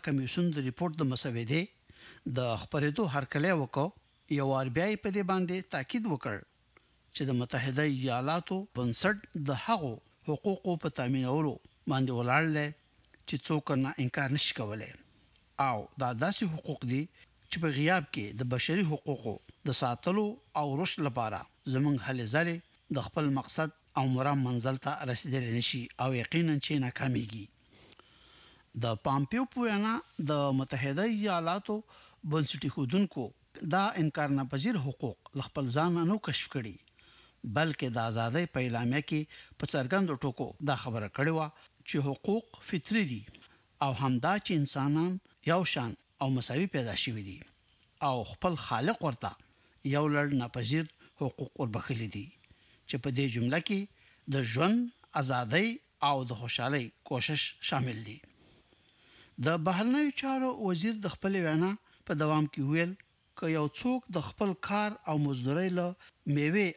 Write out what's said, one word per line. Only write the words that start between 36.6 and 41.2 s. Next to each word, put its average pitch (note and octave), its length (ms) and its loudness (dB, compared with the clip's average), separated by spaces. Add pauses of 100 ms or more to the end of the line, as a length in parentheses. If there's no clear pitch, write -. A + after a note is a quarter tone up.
بلکې C#3 420 0 (100)
د - 20 0 (120)
ازادۍ A#2 420 0
په C#3 80 -2
اعلامیه A#2+ 480 0
کې D3+ 120 0 (380)
په - 140 -6
څرګندو D3+ 500 2
ټکو C3 260 -2 (200)
دا C3+ 140 2
خبره A2 340 -4
کړې D3+ 180 2